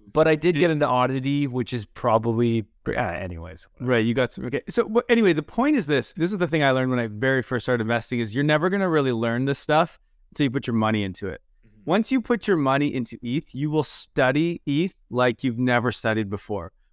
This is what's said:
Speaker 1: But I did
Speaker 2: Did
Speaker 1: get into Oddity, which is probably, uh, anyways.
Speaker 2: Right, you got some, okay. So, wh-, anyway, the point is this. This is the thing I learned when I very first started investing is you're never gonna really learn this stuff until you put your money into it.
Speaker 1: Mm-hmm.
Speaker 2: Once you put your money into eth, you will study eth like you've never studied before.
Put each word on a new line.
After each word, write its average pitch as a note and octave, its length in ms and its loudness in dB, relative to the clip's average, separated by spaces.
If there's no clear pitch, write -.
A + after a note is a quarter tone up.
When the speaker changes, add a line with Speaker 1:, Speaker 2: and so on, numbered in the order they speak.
Speaker 1:
But D#3 120 6
I D#3+ 80 4
did E3 180 2
Speaker 2:
Did D3 80 2
Speaker 1:
get E3+ 100 4
into D3 160 2
Oddity, C3 600 0
which B2+ 280 -4
is A2+ 100 -4
probably, A2+ 800 0
uh, - 40 0
anyways. E2+ 760 -6
Speaker 2:
Right, A#2+ 260 2
you A#2 80 2
got B2 180 0
some, - 140 -10
okay. B2+ 240 -4
So, - 180 0
wh-, A3 220 0
anyway, A3 240 4
the D3+ 80 -2
point C#4+ 340 0
is F3+ 100 0
this. C#3 300 0
This F3 160 0
is G3+ 60 -4
the E3+ 100 0
thing D#3 140 0
I C#3 80 4
learned C3 200 2
when B2+ 80 0
I A#2 100 -2
very B2+ 340 0
first A#2+ 240 -4
started B2 160 2
investing A#2+ 380 -2
is A2 140 -4
you're C#3+ 100 0
never D3+ 260 2
gonna G3 180 0
really C#3+ 240 2
learn A#2 320 0
this C#3 140 -2
stuff D#3 400 0
until - 140 -2
you C3 60 2
put B2+ 160 -4
your A#2 100 0
money G#2+ 280 2
into F#2+ 240 -6
it. - 140 -10
Speaker 1:
Mm-hmm. - 240 -10
Speaker 2:
Once G#3+ 200 0
you C4 120 0
put - 260 -2
your F#3+ 80 4
money C#3 380 0
into A#2 280 -8
eth, B2 320 -6
you D3 160 -4
will D3+ 120 0
study D3 840 -2
eth D#3 280 0
like B2 340 0
you've A#2+ 140 -2
never B2 340 2
studied A2 380 -2
before. G2 420 -8